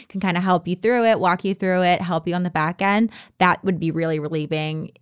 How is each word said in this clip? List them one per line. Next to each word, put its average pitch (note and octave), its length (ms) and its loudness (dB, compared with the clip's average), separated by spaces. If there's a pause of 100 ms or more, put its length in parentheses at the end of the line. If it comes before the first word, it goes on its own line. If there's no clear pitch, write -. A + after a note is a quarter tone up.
can F#3+ 120 -10
kinda F3+ 200 0
help F#3 280 2
you F3 80 -2
through A#3 280 2
it, A3+ 140 4
walk F3+ 280 0
you F#3+ 80 0
through F#3 300 0
it, F3+ 180 2
help E3+ 260 -4
you F3 60 -2
on F3+ 80 -2
the F3+ 80 -2
back E3 320 -2
end, G#3 280 2 (280)
that F3+ 260 2
would F#3 160 0
be E3 100 -2
really D#3+ 280 -2
relieving, D#3 720 -4 (120)